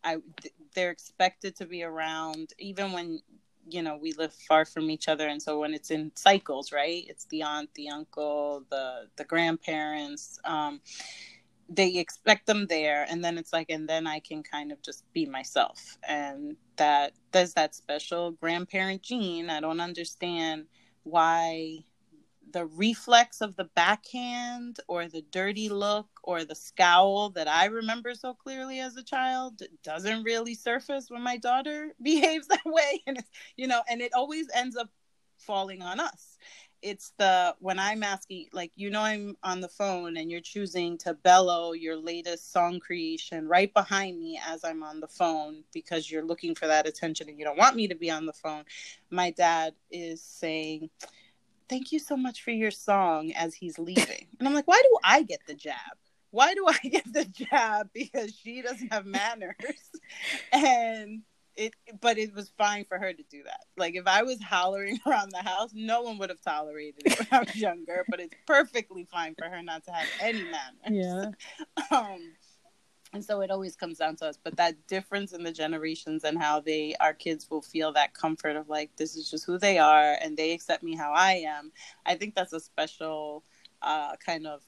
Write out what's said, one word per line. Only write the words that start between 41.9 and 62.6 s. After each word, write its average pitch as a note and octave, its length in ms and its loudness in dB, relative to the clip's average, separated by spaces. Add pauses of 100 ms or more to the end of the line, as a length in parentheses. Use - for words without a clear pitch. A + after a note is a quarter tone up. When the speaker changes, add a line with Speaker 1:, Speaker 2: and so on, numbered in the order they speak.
Speaker 1:
latest E3+ 560 -8
song F3 280 2
creation D#3+ 680 -6
right F#3 260 6
behind G3 460 2
me E3 260 -10
as E3 200 -8
I'm D#3+ 180 -8
on D#3 160 -12
the D#3 80 -12
phone D#3 560 -2 (100)
because D#3+ 380 -6
you're D#3 140 -4
looking E3 300 -4
for D#3+ 120 -4
that D#3 200 6
attention D#3+ 420 -6
and D3 100 -18
you D3+ 60 -8
don't D3 120 -2
want B3 200 8
me G#3+ 100 0
to F3+ 80 -4
be E3 160 -4
on D#3 140 -4
the D#3 80 -6
phone. D3+ 320 -10 (440)
My F3+ 220 0
dad E3 440 2 (160)
is E3 300 -10
saying, D#3+ 680 -6 (800)
"Thank C4 240 -6
you D#4 60 0
so C#4+ 180 -4
much B3+ 260 -4
for A#3+ 80 -4
your A3 200 0
song," E3+ 600 2
as E3 240 -4
he's E3+ 240 -12
leaving. - 480 0 (120)
And B3+ 80 0
I'm C#4 60 2
like, D4 140 2
"Why G4 160 10
do B4+ 220 10
I B3+ 180 8
get F3 240 -4
the D3+ 80 -12
jab? C#3+ 200 -10 (560)
Why C#4 220 6
do G4 140 2
I D#4+ 100 4
<laughs> - 120 -6
get C#4 240 0
the D4 120 2
jab? G#3+ 680 0
Because A3 420 -6
she A#3+ 260 -12
doesn't A#3 300 -8
have G#3 140 -2
manners." G3+ 560 -4
<laughs> - 880 -8
And A3+ 720 4 (340)
it, A3 180 -4 (280)
but A#3 160 4
it G#3+ 160 -4
was G3+ 240 -12
fine G#3 280 2